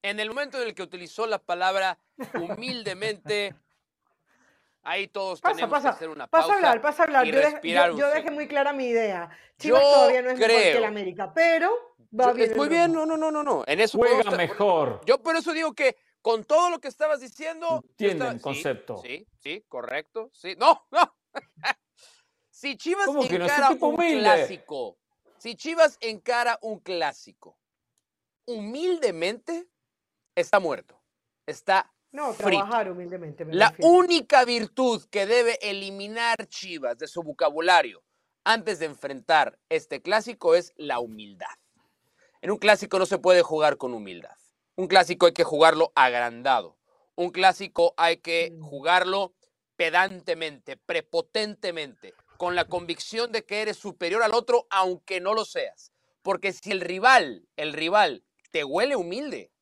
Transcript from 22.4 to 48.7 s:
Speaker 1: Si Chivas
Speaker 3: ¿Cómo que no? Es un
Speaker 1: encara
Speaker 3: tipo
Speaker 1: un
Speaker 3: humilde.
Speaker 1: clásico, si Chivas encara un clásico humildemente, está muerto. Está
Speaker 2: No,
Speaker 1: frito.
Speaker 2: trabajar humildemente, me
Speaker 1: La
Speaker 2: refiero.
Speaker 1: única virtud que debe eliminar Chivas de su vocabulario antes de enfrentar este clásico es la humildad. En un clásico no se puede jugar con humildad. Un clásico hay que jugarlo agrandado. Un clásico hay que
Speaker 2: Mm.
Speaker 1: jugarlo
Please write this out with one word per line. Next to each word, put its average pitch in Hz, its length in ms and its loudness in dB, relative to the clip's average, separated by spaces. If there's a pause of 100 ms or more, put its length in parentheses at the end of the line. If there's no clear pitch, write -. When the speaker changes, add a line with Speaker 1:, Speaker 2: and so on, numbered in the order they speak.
Speaker 1:
Si 277 260 -12
Chivas 381 300 -4
Speaker 3:
¿Cómo 285 220 -2
que 175 100 -2
no? - 80 -2
Es 285 60 0
un 294 60 2
Speaker 1:
encara 285 120 4
Speaker 3:
tipo 262 180 0
Speaker 1:
un - 80 0
Speaker 3:
humilde. 330 260 2
Speaker 1:
clásico, 160 760 0 (400)
si 233 180 -14
Chivas 320 460 2
encara 233 600 -2
un 214 160 -10
clásico 156 760 -8 (920)
humildemente, 240 1200 -4 (680)
está 180 240 2
muerto. 147 420 -6 (440)
Está 190 460 -2 (200)
Speaker 2:
No, 269 220 -8
Speaker 1:
frito. 196 300 0
Speaker 2:
trabajar 208 280 -4
humildemente, 175 540 -12
me 156 80 -10
Speaker 1:
La 202 160 4
Speaker 2:
refiero. 330 220 4
Speaker 1:
única 339 540 6
virtud 233 640 -2
que 196 160 -2
debe 233 360 2
eliminar 208 840 -6
Chivas 143 500 -8
de 151 100 -12
su 170 160 -12
vocabulario 156 800 0 (400)
antes 208 360 0
de 160 60 -4
enfrentar 147 760 0 (100)
este 156 320 -4
clásico 208 540 0
es 175 220 -2
la 139 220 -6
humildad. 107 480 -14 (920)
En 185 100 -4
un 208 60 -2
clásico 202 420 2
no 185 60 2
se 180 120 -4
puede 180 240 6
jugar 151 360 0
con 127 160 -8
humildad. 95 420 -16 (400)
Un 185 120 -6
clásico 180 380 4
hay 170 80 6
que 170 100 0
jugarlo 156 520 4
agrandado. 120 840 0 (380)
Un 175 160 -4
clásico 180 640 2
hay 170 200 2
que 170 380 -4
Speaker 2:
Mm. 160 60 -18
Speaker 1:
jugarlo 180 720 -2 (420)